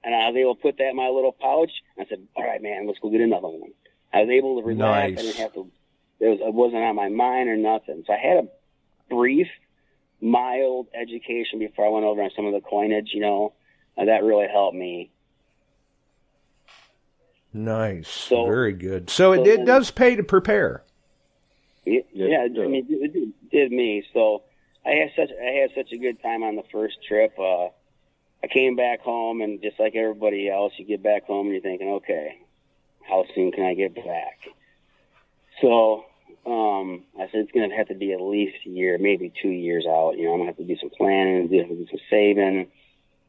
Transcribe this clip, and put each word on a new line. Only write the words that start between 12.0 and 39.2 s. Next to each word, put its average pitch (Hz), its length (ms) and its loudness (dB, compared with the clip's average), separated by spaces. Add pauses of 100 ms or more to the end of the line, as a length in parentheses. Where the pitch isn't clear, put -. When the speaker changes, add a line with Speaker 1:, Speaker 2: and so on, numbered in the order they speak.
Speaker 1:
over 104 160 0
on 98 140 -4
some 104 100 -4
of 101 80 -2
the 98 80 -2
coinage, 107 520 -2
you 104 80 -4
know, 104 320 0 (440)
and 101 120 2
that 107 140 4
really 104 240 4
helped 98 280 2
me. 87 340 -10 (2500)
Speaker 2:
Nice. 110 560 -4
Speaker 1:
So, 117 360 0
Speaker 2:
Very 110 280 2
good. 92 360 -8
So 185 240 6
it, 185 40 6
Speaker 1:
so 131 60 4
Speaker 2:
it 214 140 8
Speaker 1:
then 185 80 -2
Speaker 2:
does 233 260 6
pay 247 240 4
to 202 80 -2
prepare. 190 600 2 (1000)
Speaker 1:
Yeah, 113 160 2 (120)
Speaker 3:
Yes, 95 160 -2
Speaker 1:
yeah, 139 160 2
Speaker 3:
it 123 80 -4
does. 113 120 -2
Speaker 1:
I - 20 -2
mean, 135 220 -2
it, 147 260 -2
it - 360 -6
did 139 200 4
me. 113 320 0 (100)
So 107 300 2 (420)
I 135 60 0
had 151 240 2
such, 147 140 0 (100)
I 123 120 -4 (100)
had 131 140 2
such 131 160 -6
a 117 60 -10
good 120 240 -4
time 117 220 -4
on 107 120 -4
the 107 160 -10
first 107 260 -6 (100)
trip. 107 300 2
Uh, 92 280 0 (800)
I - 80 -8
came 131 240 2
back 123 260 0
home, 117 400 -4
and 104 200 -6
just 104 180 -8
like 110 160 0
everybody 104 540 -2
else, 98 280 -2
you 95 80 -16
get 101 180 -6
back 104 220 0
home 101 220 -4
and 101 60 -2
you're 92 80 -4
thinking, 95 280 -6
"Okay, 87 500 -6 (680)
how 95 180 0 (100)
soon 92 160 0
can 95 140 -4
I 92 80 -2
get 92 220 -4
back?" - 440 -10 (1200)
So, 113 440 4 (400)
um, 98 580 -2 (140)
I 95 140 -8
said, 110 100 -2
"It's 101 100 -6
gonna 104 240 0
have 107 140 0
to 98 60 -8
be 98 180 -4
at 92 80 -4
least 101 340 -2 (100)
a 90 40 -14
year, 90 280 0
maybe 90 340 0 (100)